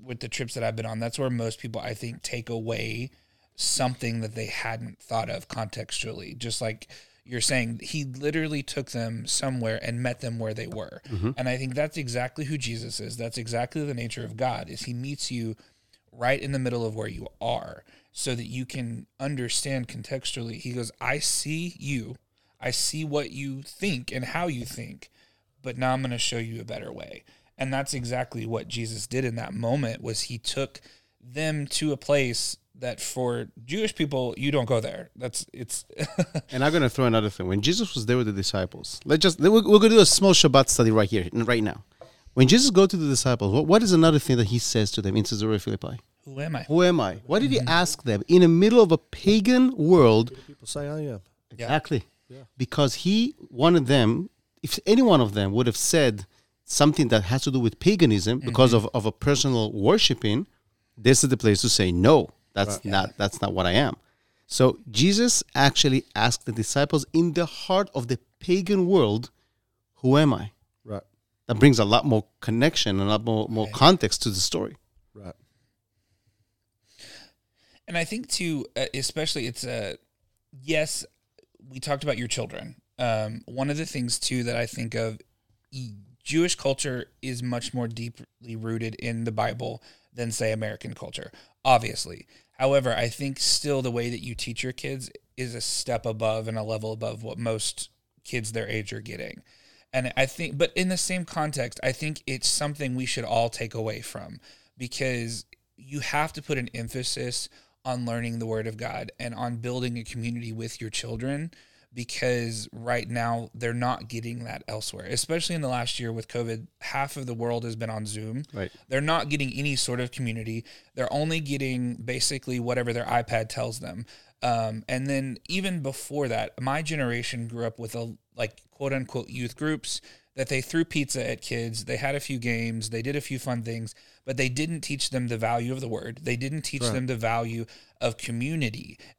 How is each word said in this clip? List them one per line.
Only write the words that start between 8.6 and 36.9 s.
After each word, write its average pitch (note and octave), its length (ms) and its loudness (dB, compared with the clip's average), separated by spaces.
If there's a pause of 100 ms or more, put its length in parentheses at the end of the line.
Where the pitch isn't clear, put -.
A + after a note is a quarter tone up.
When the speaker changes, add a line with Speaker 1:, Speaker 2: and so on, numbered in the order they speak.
Speaker 1:
took - 280 -8
them A#2 360 -6
somewhere A#2+ 540 -2
and A#2+ 200 -4
met B2 200 -4
them A#2 180 -6
where A2 140 -4
they A2 140 -8
were. - 420 -12
Speaker 2:
Mm-hmm. G#2+ 260 -2
Speaker 1:
And B2+ 140 -2
I B2+ 80 0
think C3 180 -6
that's D3+ 220 -2
exactly B2+ 480 -6
who D3 120 -4
Jesus A#2 420 -6
is. A2 180 -10
That's A#2 200 -8
exactly A#2+ 460 -4
the C#3+ 100 -4
nature A#2 300 -8
of A2 140 -10
God, A#2+ 320 -2
is - 140 -12
he B2 100 -8
meets C3+ 380 -6
you A2+ 240 -4 (560)
right B2 280 0
in C3+ 140 -6
the C3+ 60 -2
middle A#2+ 260 -2
of A2 100 -6
where G#2+ 140 -6
you - 180 -10 (140)
are A2+ 420 -6 (300)
so - 200 -4
that A#2 120 -6
you B2+ 200 -6
can A#2 400 -8 (140)
understand C3+ 680 -4
contextually. A#2 680 -8
He A#2+ 160 -10
goes, A#2+ 280 -6
"I B2+ 200 -4
see D#3+ 580 -4
you. B2 380 -6 (440)
I B2+ 120 -6
see - 340 -2
what D3 260 -2
you C3+ 300 -8
think C#3 500 -6
and B2+ 140 -6
how E3+ 220 -4
you B2 180 -4
think, - 460 -14 (500)
but B2 160 -8
now B2+ 160 0
I'm C3 80 0
gonna B2 160 -4
show A#2 220 -2
you A2+ 200 -6
a G#2+ 60 -12
better - 260 -10
way." - 320 -14 (360)
And C3+ 120 -4
that's C3+ 220 -2
exactly B2 540 -6
what A2+ 200 -4
Jesus A2+ 380 -8
did B2+ 200 -2
in A#2 100 -4
that A2+ 180 -8
moment, A#2 480 -2
was - 200 -4
he A#2+ 180 -8
took - 420 -6 (400)
them D3 460 -4
to D#3 240 -2
a C#3 60 -2
place C3+ 600 0 (220)
that B2 220 -6
for A#2+ 460 -4 (180)
Jewish G#3 280 -4
people, C3+ 440 -2
you C#3 140 -2
don't C3+ 140 2
go A#2 140 2
there. - 360 -6
That's, B2 380 -8
it's - 320 -10 (320)
<laughs> - 340 -4
Speaker 2:
And C3 120 0
I'm D3+ 100 4
gonna D3 160 4
throw B2+ 160 0